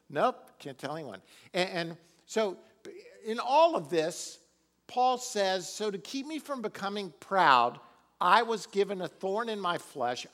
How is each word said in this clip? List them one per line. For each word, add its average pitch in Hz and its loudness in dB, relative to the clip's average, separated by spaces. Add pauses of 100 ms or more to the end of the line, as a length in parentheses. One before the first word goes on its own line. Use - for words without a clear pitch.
Nope, 208 0
can't 135 -14
tell 143 -8
anyone. 117 -12 (320)
And, 185 0
and 170 -6 (300)
so 214 -2 (680)
in 226 -4
all 294 4
of 156 -4
this, - -2 (480)
Paul 247 0
says, 190 -2
"So 214 -6
to 196 -8
keep 269 -10
me 311 -8
from 269 -8
becoming 196 -8
proud, 143 6 (420)
I 190 6
was 226 -4
given 196 -2
a 170 -6
thorn 202 -4
in 214 -6
my 175 -2
flesh, 123 -6